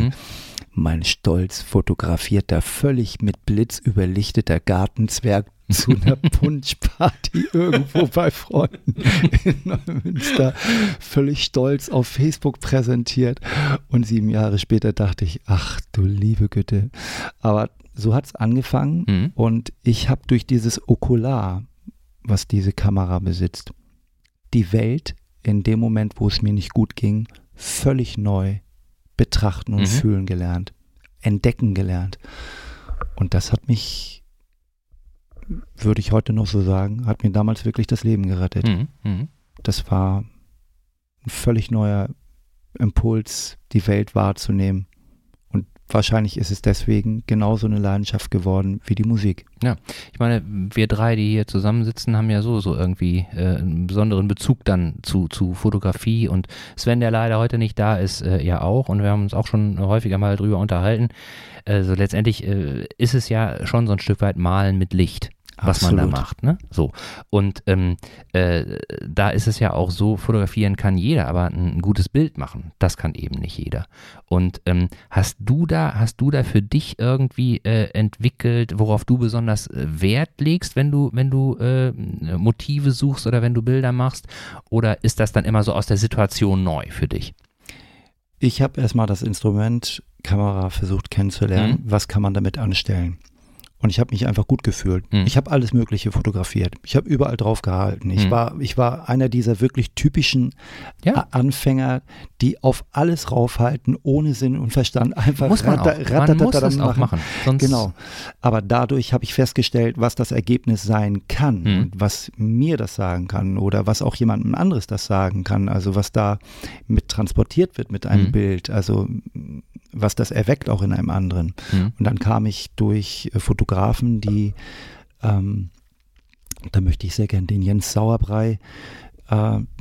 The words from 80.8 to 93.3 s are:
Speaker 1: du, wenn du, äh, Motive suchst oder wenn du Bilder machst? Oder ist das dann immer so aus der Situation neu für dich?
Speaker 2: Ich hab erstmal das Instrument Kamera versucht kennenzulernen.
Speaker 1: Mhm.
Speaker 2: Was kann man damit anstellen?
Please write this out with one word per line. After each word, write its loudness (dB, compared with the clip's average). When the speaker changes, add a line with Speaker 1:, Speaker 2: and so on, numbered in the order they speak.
Speaker 1:
du, 2
wenn 0
du, 2
äh, 2
Motive -2
suchst -2
oder 2
wenn 2
du 0
Bilder 2
machst? -2
Oder 2
ist 0
das 2
dann 2
immer 2
so 0
aus -2
der 2
Situation 2
neu -2
für -4
dich? -6
Speaker 2:
Ich 2
hab 0
erstmal 0
das -2
Instrument -2
Kamera 0
versucht -4
kennenzulernen. 0
Speaker 1:
Mhm. -4
Speaker 2:
Was 0
kann 0
man 0
damit -2
anstellen? -2